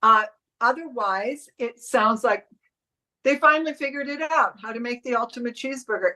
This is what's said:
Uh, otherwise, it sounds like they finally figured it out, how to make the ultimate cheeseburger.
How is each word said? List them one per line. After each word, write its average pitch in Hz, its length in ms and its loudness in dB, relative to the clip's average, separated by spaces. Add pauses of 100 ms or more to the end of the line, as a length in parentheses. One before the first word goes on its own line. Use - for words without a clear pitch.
Uh, 220 240 6 (340)
otherwise, 240 880 -2 (100)
it 233 200 -6
sounds 220 440 0
like 208 240 0 (760)
they 285 140 2
finally 311 360 4
figured 285 360 -8
it 294 120 -8
out, 302 400 0
how 220 120 -12
to 220 60 -8
make 240 240 -8
the 247 120 -4
ultimate 233 400 -4
cheeseburger. 262 600 -4